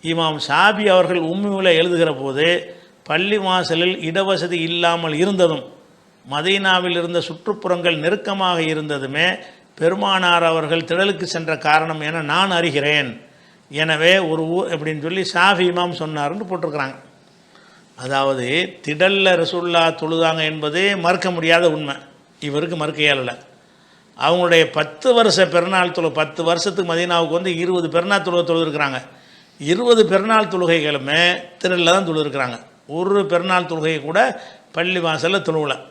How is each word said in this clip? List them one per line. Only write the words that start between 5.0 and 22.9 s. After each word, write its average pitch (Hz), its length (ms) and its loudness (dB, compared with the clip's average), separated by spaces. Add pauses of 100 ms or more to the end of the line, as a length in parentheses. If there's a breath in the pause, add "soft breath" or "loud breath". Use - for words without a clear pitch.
இருந்ததும், 170 600 0 (580)
மதீனாவில் 185 600 0
இருந்த 175 300 -2
சுற்றுப்புறங்கள் 175 760 -4
நெருக்கமாக 185 680 -2
இருந்ததுமே 151 640 -2 (480 loud breath)
பெருமானார் 185 680 2
அவர்கள் 165 420 0
திடலுக்கு 185 380 -2
சென்ற 165 360 -6
காரணம் 156 420 2
என 156 220 -6
நான் 170 280 0
அறிகிறேன். 147 720 0 (500 soft breath)
எனவே 160 480 2
ஒரு 160 240 -2
ஊ-, 170 300 -2
அப்படின்னு 151 300 -6
சொல்லி 175 180 -4
ஷாஃபி 180 540 2
இமாம் 175 280 -4
சொன்னாருன்னு 156 480 -6
போட்டிருக்கிறாங்க. 147 440 -6 (1000 soft breath)
அதாவது, 135 920 -2
திடல்ல 180 600 2
ரசூலுல்லாஹ் 170 480 0
தொழுதாங்க 160 460 0
என்பதே 156 540 -2
மறுக்க 180 360 0
முடியாத 170 400 4
உண்மை, 151 240 -6 (460)
இவருக்கு 151 360 -4
மறுக்க 151 260 -4